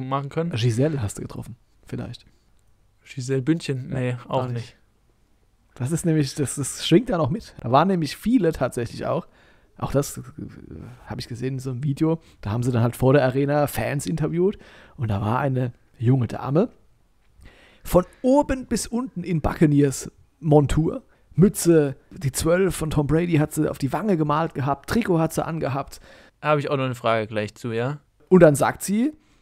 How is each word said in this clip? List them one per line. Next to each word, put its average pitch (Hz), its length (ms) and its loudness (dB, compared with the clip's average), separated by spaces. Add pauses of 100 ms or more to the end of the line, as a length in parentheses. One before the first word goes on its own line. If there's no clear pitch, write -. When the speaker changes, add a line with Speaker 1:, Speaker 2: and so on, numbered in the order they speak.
Speaker 1:
machen 139 300 -4
können. 165 200 -4
Speaker 2:
Giselle 131 500 0
hast 104 180 -6
du - 40 -10
getroffen, - 320 -12 (320)
vielleicht. 120 400 -12 (760)
Speaker 1:
Giselle 131 380 -4
Bündchen? 139 480 -2
Speaker 2:
Ja, 131 80 -4
Speaker 1:
Nee, 123 180 -2 (120)
auch - 20 -14
Speaker 2:
auch 131 160 -2
nicht. 123 80 -6
Speaker 1:
nicht. 117 220 -10 (1000)
Speaker 2:
Das 131 180 -4
ist 165 120 -2
nämlich, 156 300 2
das, 143 220 -4
das - 300 -6
schwingt 208 220 6
da 185 100 -2
noch 139 120 0
mit. - 300 -8
Da 117 100 -6
waren 147 180 6
nämlich 170 280 0
viele 214 360 2
tatsächlich 120 540 -4
auch. 131 200 -2 (520)
Auch - 140 -4
das, 139 260 0
äh, 123 40 -12 (840)
habe 113 140 -10
ich - 80 -12
gesehen 127 260 -6
in 127 60 -6
so 135 100 -8
einem 127 140 -6
Video. 156 360 0 (200)
Da 104 100 -6
haben 120 140 0
sie 127 80 2
dann 117 100 2
halt 120 140 2
vor 131 160 4
der 139 120 6
Arena 139 440 2
Fans 131 380 -4
interviewt. 170 520 0 (380)
Und 117 120 -4
da 101 120 -2
war 107 180 0
eine 127 340 -2 (260)
junge 120 280 2
Dame 147 420 0 (1160)
von 180 200 2 (180)
oben 262 440 2
bis - 220 -4
unten 233 340 -6
in 175 180 -2
Buccaneers-Montur. 147 1600 2 (300)
Mütze, 160 640 4 (140)
die - 200 -6
zwölf 175 460 0
von 156 140 -4
Tom 147 160 0
Brady 160 300 2
hat 151 180 2
sie 151 160 0
auf - 80 -8
die 135 160 -2
Wange 180 240 0
gemalt 156 340 0
gehabt, 139 380 -4
Trikot 202 280 2
hat 160 140 0
sie - 120 -2
angehabt. 139 540 -6 (440)
Speaker 1:
Habe 151 180 2
ich 139 100 -4
auch 147 60 0
noch 135 80 -2
eine 127 100 -4
Frage 113 320 0
gleich 107 280 -4
zu, 120 180 -8
ja? 123 280 -4 (280)
Speaker 2:
Und 185 120 8
dann 156 140 6
sagt 127 280 0
sie, 233 320 -2 (280)